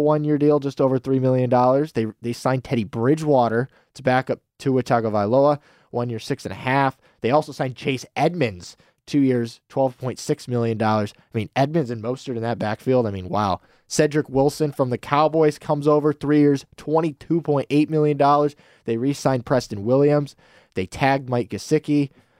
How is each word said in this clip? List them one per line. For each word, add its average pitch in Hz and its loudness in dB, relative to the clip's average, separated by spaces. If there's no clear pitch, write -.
one-year 151 2
deal, 147 4
just 139 -4
over 131 2
three 135 0
million 127 2
dollars. 127 2
They, 113 -2
they 117 -6
signed 131 -4
Teddy 120 -2
Bridgewater 127 0
to - -20
back 131 0
up 123 -6
Tua 131 0
Tagovailoa, 117 2
one 123 -6
year, 113 -8
six - -8
and - -10
a 98 -12
half. 131 0
They 113 -2
also 147 2
signed 127 -6
Chase 131 -4
Edmonds 127 -2
two 147 2
years, 123 0
twelve 135 -2
point 127 -8
six - -6
million 117 -2
dollars. 107 0
I - -12
mean, 110 -4
Edmonds 139 0
and 113 -8
Mostert 123 -6
in 110 -6
that 113 -4
backfield, 113 0
I 107 -4
mean, 95 -8
wow. 101 -2
Cedric 151 0
Wilson 143 0
from 131 -2
the 120 -4
Cowboys 151 0
comes 147 -2
over, 147 4
three 147 0
years, 143 4
twenty-two 160 -2
point 143 -2
eight 147 2
million 151 2
dollars. 143 4
They 113 -2
re-signed 131 -2
Preston 113 -2
Williams. 143 2
They 92 -4
tagged 135 -2
Mike 120 -2
Gesicki. 147 -2